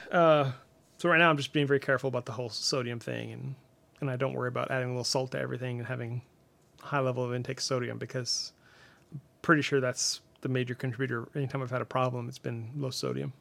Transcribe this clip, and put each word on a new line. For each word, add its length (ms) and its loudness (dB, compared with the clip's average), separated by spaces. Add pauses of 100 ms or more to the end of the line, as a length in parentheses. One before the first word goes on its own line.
(100)
uh, 420 6 (460)
so 100 0
right 100 6
now 100 10
I'm 80 6
just 160 -4
being 140 4
very 140 6
careful 280 0
about 180 -2
the 60 -8
whole 160 -6
sodium 500 -2
thing, 340 -6
and, 220 -8 (460)
and 100 -2
I 60 -2
don't 160 0
worry 160 -2
about 220 -2
adding 180 0
a 40 -2
little 120 -2
salt 280 0
to 80 -2
everything 380 -4
and 80 -6
having 360 -4 (600)
a 40 -16
high 140 2
level 240 2
of 100 -2
intake 240 -4
of 60 -4
sodium, 340 -2
because 540 -4 (600)
I'm 80 -10 (200)
pretty 220 4
sure 180 2
that's 400 -2 (200)
the 80 -4
major 260 0
contributor. 600 -4
Anytime 280 -4
I've 80 -6
had 120 -2
a 40 -4
problem, 420 0
it's 100 -12
been 380 -6
low 140 -4
sodium. 500 -4